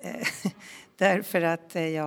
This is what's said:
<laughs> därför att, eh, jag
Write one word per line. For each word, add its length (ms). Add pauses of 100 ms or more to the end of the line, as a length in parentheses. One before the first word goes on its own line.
(520)
<laughs> 460
därför 440
att, 340
eh, 120
jag 200